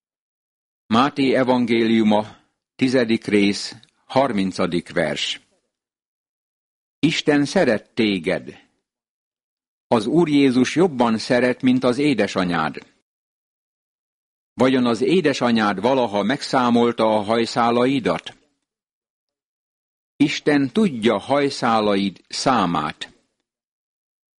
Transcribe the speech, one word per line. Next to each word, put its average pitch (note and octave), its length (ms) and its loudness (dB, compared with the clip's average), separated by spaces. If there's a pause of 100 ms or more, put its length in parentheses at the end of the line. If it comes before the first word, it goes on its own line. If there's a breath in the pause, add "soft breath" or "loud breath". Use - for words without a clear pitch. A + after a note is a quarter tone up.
(880)
Máté C3 460 0
evangéliuma, A2+ 1040 2 (380)
tizedik B2 500 0
rész, G2+ 500 -2 (300)
harmincadik F#2+ 840 -2
vers. D2 500 -4 (1600)
Isten D3 460 0
szeret C3+ 440 0
téged. F2+ 760 -4 (1200)
Az A2+ 180 0
Úr D#3 240 2
Jézus C3+ 460 2
jobban B2 420 2
szeret, B2 440 0
mint B2+ 220 2
az B2 140 0
édesanyád. F#2+ 960 -2 (1600)
Vajon B2+ 320 0
az A#2 160 -2
édesanyád B2 800 0
valaha A2+ 420 0
megszámolta A#2 960 0
a G#2+ 40 0
hajszálaidat? A#2 1160 -2 (1800)
Isten C#3+ 580 0
tudja A#2 440 0
hajszálaid A2 1120 -2
számát. F2 840 -2 (1300)